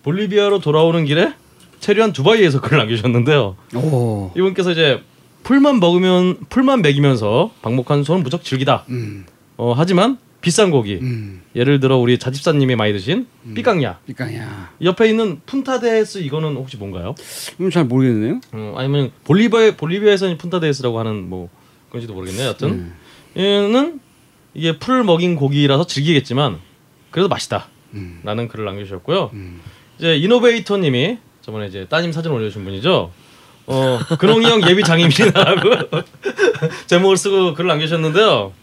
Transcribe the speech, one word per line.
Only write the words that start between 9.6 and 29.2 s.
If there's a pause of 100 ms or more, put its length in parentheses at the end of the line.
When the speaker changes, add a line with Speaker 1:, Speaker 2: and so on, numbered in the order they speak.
Speaker 1:
하지만 (240)
비싼
고기,
Speaker 2:
음. (120)
Speaker 1:
예를
들어
우리
자집사님이
많이
드신 (180)
Speaker 2:
음.
Speaker 1:
삐깡야.
Speaker 2:
삐깡야. (120)
Speaker 1:
옆에
있는
푼타데스,
이거는
혹시
뭔가요?" (460)
Speaker 2:
음,
잘
모르겠네요. (120)
Speaker 1:
어,
아니면 (140)
볼리비아,
볼리비아에서는
푼타데스라고
하는
뭐 (400)
그런지도
모르겠네요.
여하튼
Speaker 2:
음. (440)
Speaker 1:
얘는 (540)
이게
풀
먹인
고기라서
질기겠지만 (540)
그래도
맛있다 (260)
Speaker 2:
음.
Speaker 1:
라는
글을
남겨주셨고요.